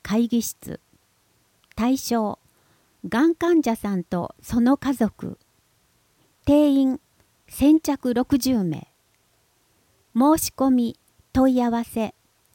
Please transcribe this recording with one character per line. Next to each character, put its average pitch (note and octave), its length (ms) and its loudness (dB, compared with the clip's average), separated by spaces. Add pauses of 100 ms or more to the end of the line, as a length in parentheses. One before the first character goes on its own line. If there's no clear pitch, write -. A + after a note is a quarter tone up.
会 A3+ 260 0
議 A#3 120 0
室。 - 400 -12 (960)
対 B3 220 -2
象、 A3+ 420 -4 (720)
が A#3+ 180 0
ん E4 80 2
患 E4+ 280 0
者 A3+ 140 0
さ G3+ 180 -6
ん F3+ 80 -4
と - 380 -8
そ A#3 200 -4
の B3 160 2
家 C4+ 180 -4
族。 - 440 -4 (1040)
定 D4 260 4
員、 C4+ 300 2 (480)
先 D#4 320 4
着 C4 340 -4
六 B3+ 240 0
十 B3 260 0
名。 D#3+ 240 -6 (1300)
申 C#4+ 240 2
し - 180 -6
込 C4+ 140 0
み、 A#3+ 280 0 (340)
問 C4 220 2
い B3 80 0
合 A#3+ 80 -2
わ A#3 140 -4
せ。 A3 300 -8 (400)